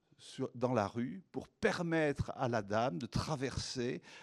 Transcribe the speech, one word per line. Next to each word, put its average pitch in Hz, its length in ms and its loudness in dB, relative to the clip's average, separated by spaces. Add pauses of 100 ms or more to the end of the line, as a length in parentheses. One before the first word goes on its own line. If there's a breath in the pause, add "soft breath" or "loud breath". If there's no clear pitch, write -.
(180)
sur, - 380 -6
dans 123 180 2
la 104 140 4
rue 135 340 -4 (100)
pour - 160 -8
permettre 165 880 2
à 131 120 0
la 117 160 2
dame 113 340 2
de 117 80 -4
traverser 131 960 -2 (220 loud breath)